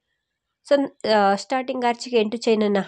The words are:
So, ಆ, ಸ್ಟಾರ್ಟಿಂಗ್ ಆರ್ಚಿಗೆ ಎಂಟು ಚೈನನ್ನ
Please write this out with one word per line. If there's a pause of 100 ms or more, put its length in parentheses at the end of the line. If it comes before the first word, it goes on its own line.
(680)
So, (220)
ಆ,
ಸ್ಟಾರ್ಟಿಂಗ್
ಆರ್ಚಿಗೆ
ಎಂಟು
ಚೈನನ್ನ (120)